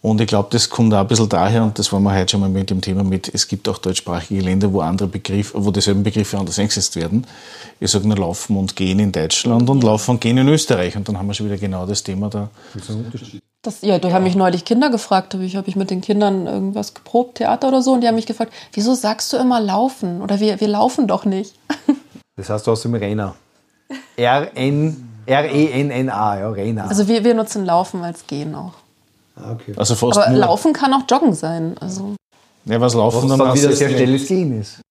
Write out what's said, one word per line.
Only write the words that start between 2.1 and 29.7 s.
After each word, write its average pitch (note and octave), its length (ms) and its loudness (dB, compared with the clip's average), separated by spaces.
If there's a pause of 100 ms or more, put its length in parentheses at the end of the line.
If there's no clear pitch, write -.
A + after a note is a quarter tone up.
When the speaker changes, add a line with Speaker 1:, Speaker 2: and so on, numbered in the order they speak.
Speaker 1:
heute F#2 160 0
schon G2+ 80 0
mal G2 80 0
mit F#2+ 220 -2
dem F#2 100 0
Thema F#2+ 240 -2
mit, F#2+ 300 -2
es - 160 -4
gibt G2+ 180 -6
auch G2 120 -4
deutschsprachige F2+ 600 -4
Länder, F#2+ 320 2
wo G2 80 0
andere F2+ 300 -2
Begriffe, G2+ 440 -4 (120)
wo G#2 60 2
dieselben G2 320 0
Begriffe G#2 340 -2
anders F2+ 200 -4
eingesetzt G#2 380 -2
werden. E2+ 320 -2 (540)
Ich G2+ 100 -2
sag G2+ 140 0
nur G#2+ 100 4
Laufen F#2+ 400 -2
und F#2+ 220 -2
Gehen F#2+ 220 0
in G2+ 120 2
Deutschland A#2 580 2
und C3+ 140 4
Laufen G#2+ 280 4
und A#2+ 100 0
Gehen A#2+ 160 2
in C3 100 6
Österreich. A#2 480 2
Und G2+ 140 -6
dann G#2 80 -4
haben F#2+ 100 -4
wir G2+ 60 -4
schon G#2 140 -4
wieder G2+ 100 -4
genau F#2 280 -4
das G2+ 180 -4
Thema G2 260 -4
da. G#2 200 -6 (260)
Speaker 2:
Das G2 80 -14
ist - 80 -18
ein A2 120 -8
Unterschied. A2+ 380 -14 (200)
Speaker 3:
Das, G#3+ 200 -10
ja, F#3+ 180 2
da F3+ 140 0
haben F#3 100 4
mich F3+ 120 2
neulich F3+ 280 2
Kinder B3+ 260 2
gefragt, G3+ 440 0
hab F#3+ 80 -6
ich, F#3 160 -6
hab G3 100 -6
ich F#3+ 80 -6
mit G3 140 -2
den F#3 100 -2
Kindern G3 480 0
irgendwas G3+ 460 -4
geprobt, - 460 -2
Theater A#3 280 0
oder C4 140 2
so, C4 100 2
und B3+ 80 4
die A#3+ 80 2
haben A3+ 80 2
mich A3+ 100 -2
gefragt, A3+ 280 -6 (180)
"Wieso A3 240 0
sagst - 380 -4
du C4 40 0
immer B3 220 2
Laufen? G3+ 640 -2
Oder G3 180 -2
wir, G#3 220 0
wir G#3+ 80 2
laufen A3 400 2
doch F#3 160 0
nicht." G3 300 -2 (120)
<laughs> - 680 -4
Speaker 2:
Das F#2+ 120 -10
heißt, G#2+ 160 -4
du A#2+ 60 2
hast A2 140 0
im A#2 80 -2
Renner. G#2 420 -4 (800)
R C3 400 2
N, C#3 540 -2 (160)
R C#3 280 2
E D3+ 180 4
N C#3 200 0
N C3 180 -2
A, G#2 300 -2
ja, G#2 100 -4
Renner. G#2 380 -4
Speaker 3:
Also G3+ 220 2
wir, A3+ 160 2
wir A#3+ 80 6
nutzen A3 320 -2
Laufen F3+ 360 0
als E3+ 260 -10
Gehen D3+ 280 -8
auch. F3+ 200 -14 (600)
Speaker 2:
Ah, A2+ 180 -14
okay. A2 240 -12